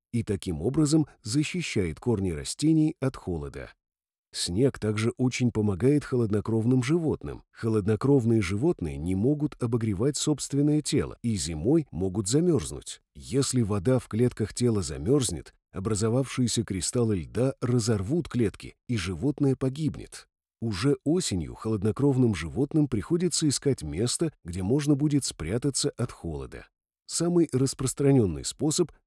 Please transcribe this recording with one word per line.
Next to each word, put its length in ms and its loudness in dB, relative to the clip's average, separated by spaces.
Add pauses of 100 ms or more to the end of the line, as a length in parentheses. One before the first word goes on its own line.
(100)
и 140 -2
таким 380 -4
образом 440 2 (160)
защищает 800 -4
корни 320 0
растений 640 0
от 180 -4
холода. 540 -8 (640)
Снег 480 0
также 360 0
очень 360 0
помогает 520 2
холоднокровным 800 0
животным. 680 -2
Холоднокровные 920 2
животные 540 -2
не 180 -2
могут 480 0
обогревать 540 0
собственное 680 0
тело 400 -2
и 140 0
зимой 560 0
могут 340 -2
замёрзнуть. 760 0 (140)
Если 480 0
вода 380 2
в 80 -10
клетках 460 0
тела 280 2
замёрзнет, 720 -2 (220)
образовавшиеся 880 0
кристаллы 520 0
льда 440 -2
разорвут 680 0
клетки, 480 -2 (120)
и 80 0
животное 600 0
погибнет. 680 -4 (360)
Уже 420 0
осенью 500 -2
холоднокровным 800 2
животным 540 0
приходится 580 0
искать 360 0
место, 500 -2 (100)
где 200 -6
можно 320 2
будет 300 2
спрятаться 640 -2
от 200 -4
холода. 560 -10 (380)
Самый 480 2
распространённый 920 2
способ — 460 0 (160)